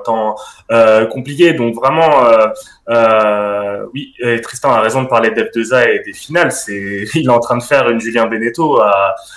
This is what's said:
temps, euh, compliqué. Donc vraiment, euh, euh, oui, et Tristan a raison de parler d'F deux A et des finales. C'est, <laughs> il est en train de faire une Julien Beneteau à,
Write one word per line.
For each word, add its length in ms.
temps, 300
euh, 340
compliqué. 480
Donc 220
vraiment, 500
euh, 220
euh, 1040
oui, 280
et 200
Tristan 320
a 80
raison 220
de 60
parler 240
d'F 220
deux 200
A 160
et 100
des 140
finales. 380
C'est, 580
<laughs> 40
il 120
est 20
en 120
train 180
de 40
faire 280
une 100
Julien 260
Beneteau 540
à, 340